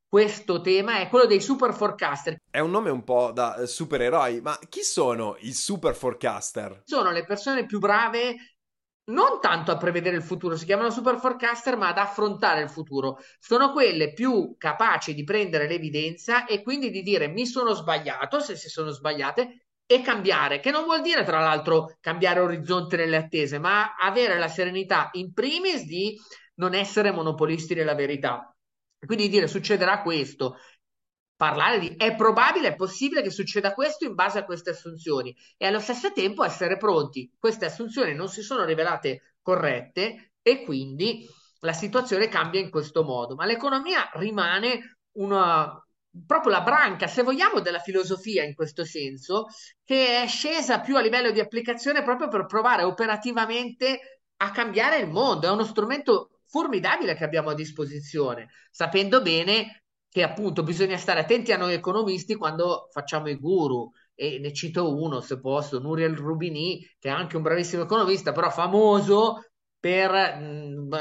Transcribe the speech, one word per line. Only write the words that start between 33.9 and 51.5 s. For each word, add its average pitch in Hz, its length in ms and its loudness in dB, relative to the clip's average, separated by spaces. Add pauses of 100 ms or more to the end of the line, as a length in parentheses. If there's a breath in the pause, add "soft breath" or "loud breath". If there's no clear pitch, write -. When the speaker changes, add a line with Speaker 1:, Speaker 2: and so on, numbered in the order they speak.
Speaker 1:
in 233 100 -6
base 196 240 0
a 190 40 -2
queste 175 280 -8
assunzioni", 160 640 -6 (200 soft breath)
e 190 120 -2
allo 208 120 2
stesso 247 320 -4
tempo 202 320 0
essere 180 340 -2
pronti. 160 600 0
Queste 220 280 0
assunzioni 220 500 -2
non 175 120 -6
si 208 140 -12
sono 208 240 -2
rivelate 160 800 -2
corrette 180 1000 -2
e 269 220 4
quindi 151 640 -4 (320 loud breath)
la 165 140 -2
situazione 214 540 0
cambia 170 320 0
in 170 120 -4
questo 156 320 0
modo. 127 320 -4
Ma 156 100 -4
l'economia 269 680 0
rimane 208 840 -2 (200)
una, 180 600 2 (460)
proprio 294 260 4
la 180 100 4
branca, 233 440 2
se 247 160 0
vogliamo, 269 380 2
della 175 200 0
filosofia 185 640 -2
in 147 120 -6
questo 160 280 -6
senso, 156 600 -6 (380 loud breath)
che 247 400 2
è 240 40 -2
scesa 285 520 0
più 269 180 0
a 247 40 6
livello 233 280 2
di 208 100 2
applicazione 233 600 -2